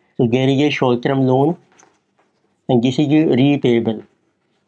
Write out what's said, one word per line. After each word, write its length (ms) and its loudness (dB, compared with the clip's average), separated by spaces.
So 100 0
there 180 0
is 140 2
a 100 -4
short 240 0
term 240 -2
loan 280 0
and 180 2
this 180 -2
is 100 0
repayable। 600 0